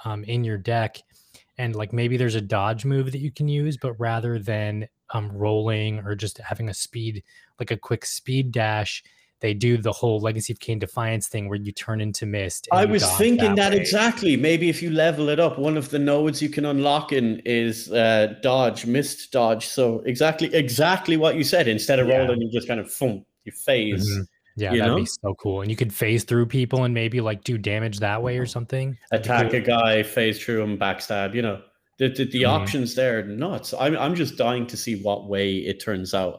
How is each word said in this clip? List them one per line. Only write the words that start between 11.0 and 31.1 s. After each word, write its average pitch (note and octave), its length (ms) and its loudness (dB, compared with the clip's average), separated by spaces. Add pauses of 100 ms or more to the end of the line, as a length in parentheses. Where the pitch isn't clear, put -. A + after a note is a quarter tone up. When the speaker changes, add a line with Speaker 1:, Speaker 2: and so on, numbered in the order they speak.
Speaker 1:
thing G#2 200 -6
where G2+ 100 -2
you G2+ 120 -8
turn A2 300 -6
into G#2+ 260 -4
mist G2+ 460 -4
and F3+ 80 4
Speaker 2:
I - 40 6
Speaker 1:
you G#3 60 4
Speaker 2:
was G#3 120 2
Speaker 1:
dodge G2 160 0
Speaker 2:
thinking A3+ 360 4
Speaker 1:
that G3 160 4
Speaker 2:
that - 20 0
Speaker 1:
way. G3+ 80 6
Speaker 2:
exactly. G3+ 560 2
Maybe E3 320 2
if D#3+ 140 -2
you E3+ 80 -2
level D#3 380 2
it D3 100 0
up, D#3+ 220 2
one D#3 160 0
of C#3 140 -4
the D3 100 -2
nodes D3 420 2
you D3 60 0
can D3 180 -2
unlock C#3+ 460 2
in A#2 320 2
is, A#2 480 0
uh, A2 500 4
dodge, B2+ 420 2
mist C3+ 460 -2
dodge. A2+ 380 2
So A#2 320 2
exactly, D#3 520 0
exactly D#3+ 640 2
what D#3+ 200 4
you D3+ 80 0
said. E3 240 4
Instead A#2+ 320 2
of B2 80 4
Speaker 1:
Yeah. C3 100 6
Speaker 2:
rolling, B2 240 2
you A2+ 80 -4
just A#2 160 -2
kind A#2 140 -2
of, - 180 -8
boom, A2 260 -2 (200)
you G#2 80 -14
phase. G#2+ 580 0
Speaker 1:
Mm-hmm. G2 120 -2 (340)
Yeah, G2+ 160 -2
Speaker 2:
You A#2 60 4
Speaker 1:
that'd A2+ 140 4
Speaker 2:
know? D#3+ 60 2
Speaker 1:
be A3+ 80 0
so - 280 -6
cool. G2 260 -4
And G2+ 100 -2
you A2 60 -2
could A2+ 180 -2
phase A2+ 300 2
through A#2+ 220 2
people B2+ 360 0
and B2 100 2
maybe, A2+ 280 0
like, G#2+ 240 -2
do A#2+ 140 -2
damage G#2 420 -2
that G#2+ 200 0
way B2 180 -2
or B2 40 -2
Speaker 2:
Mm-hmm. A#2+ 80 -4
Speaker 1:
something. C3 480 -4 (140)
That'd A2 100 2
be A#2+ 80 -2
Speaker 2:
Attack A2+ 220 4
Speaker 1:
cool. A#2+ 80 2
Speaker 2:
a - 20 -2
guy, A2+ 400 4
phase A2 400 0
through A2 220 -2
him, G#2 120 -2
backstab, G2 560 -2